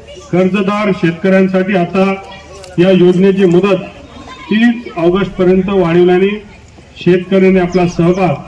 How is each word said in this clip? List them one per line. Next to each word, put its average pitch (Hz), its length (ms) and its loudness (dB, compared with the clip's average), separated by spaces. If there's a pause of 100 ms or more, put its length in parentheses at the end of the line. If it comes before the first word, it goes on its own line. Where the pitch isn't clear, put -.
(320)
कर्जदार 196 640 0
शेतकऱ्यांसाठी 190 800 0
आता 190 380 -2 (680)
या 190 120 4
योजनेची 185 540 4
मुदत 185 300 2 (760)
तीस 226 460 -2
ऑगस्टपर्यंत 185 720 0
वाढवल्याने 180 760 0 (540)
शेतकऱ्यांनी 185 600 2
आपला 180 280 -2
सहभाग 175 480 0 (120)